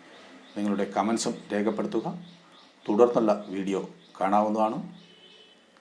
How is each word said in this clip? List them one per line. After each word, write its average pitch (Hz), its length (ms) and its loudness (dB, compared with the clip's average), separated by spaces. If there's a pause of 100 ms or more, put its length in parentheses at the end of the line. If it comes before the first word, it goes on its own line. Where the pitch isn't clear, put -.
(560)
നിങ്ങളുടെ 101 280 -2 (120)
കമൻസും 113 380 0 (180)
രേഖപ്പെടുത്തുക. 107 540 -2 (840)
തുടർന്നുള്ള 107 600 4
വീഡിയോ 95 400 -2 (320)
കാണാവുന്നതാണ്. 107 580 2 (1040)